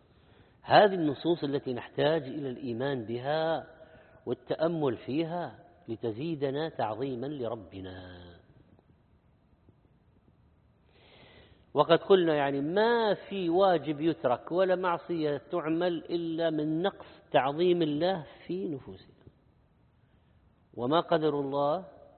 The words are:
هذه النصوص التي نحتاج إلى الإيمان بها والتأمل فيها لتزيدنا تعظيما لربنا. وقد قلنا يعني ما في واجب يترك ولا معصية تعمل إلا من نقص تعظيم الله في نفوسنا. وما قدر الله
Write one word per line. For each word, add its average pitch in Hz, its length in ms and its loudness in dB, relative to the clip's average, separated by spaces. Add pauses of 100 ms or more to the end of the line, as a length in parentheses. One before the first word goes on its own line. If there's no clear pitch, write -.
(600)
هذه 190 320 6
النصوص 160 500 0
التي 139 300 -2
نحتاج 143 500 0
إلى 131 260 -8
الإيمان 127 560 -4
بها 147 600 -2 (580)
والتأمل 147 720 -2
فيها 160 600 -4 (280)
لتزيدنا 139 840 -4
تعظيما 123 580 -4
لربنا. 95 960 -10 (3500)
وقد 156 260 6
قلنا 170 360 6
يعني 139 260 0
ما 214 520 2
في 185 360 -4
واجب 165 520 4
يترك 143 500 0
ولا 185 240 2
معصية 170 680 -2 (100)
تعمل 170 460 -2
إلا 165 520 -2
من 156 320 -2
نقص 190 240 -2 (260)
تعظيم 156 500 4
الله 160 440 0 (220)
في 190 220 -6
نفوسنا. 120 460 -12 (1600)
وما 131 260 2
قدر 156 400 2
الله 143 460 0 (320)